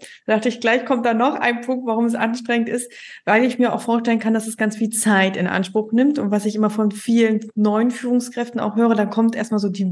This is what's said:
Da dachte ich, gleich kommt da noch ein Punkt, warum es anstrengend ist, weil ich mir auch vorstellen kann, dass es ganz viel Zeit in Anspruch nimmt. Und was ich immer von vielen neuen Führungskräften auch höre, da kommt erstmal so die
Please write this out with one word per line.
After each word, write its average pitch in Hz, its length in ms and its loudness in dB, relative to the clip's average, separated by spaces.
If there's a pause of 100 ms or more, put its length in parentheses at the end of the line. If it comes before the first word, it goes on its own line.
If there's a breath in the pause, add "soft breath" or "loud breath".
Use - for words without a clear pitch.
(260 loud breath)
Da 220 80 2
dachte 214 140 0
ich, 233 120 -4
gleich 240 240 2
kommt 240 220 0
da 233 80 2
noch 247 220 2
ein 240 240 -2
Punkt, 254 260 -6
warum 233 200 0
es 233 100 -2
anstrengend 233 520 -2
ist, - 240 -6 (320 loud breath)
weil 226 200 4
ich 247 160 0
mir 233 120 2
auch 208 100 -4
vorstellen 233 360 2
kann, 226 160 0
dass 220 140 -2
es - 80 -8
ganz 214 200 -2
viel 220 140 -2
Zeit 190 460 2
in 185 100 -2
Anspruch 214 460 -2
nimmt. 277 260 4
Und 208 140 -2
was 208 120 0
ich 214 120 -2
immer 214 140 2
von 214 200 0
vielen 220 640 0
neuen 214 380 2
Führungskräften 240 680 -2
auch 214 160 -2
höre, 226 220 4
da 208 100 2
kommt 226 300 0
erstmal 214 240 -2
so 202 80 0
die 185 240 -2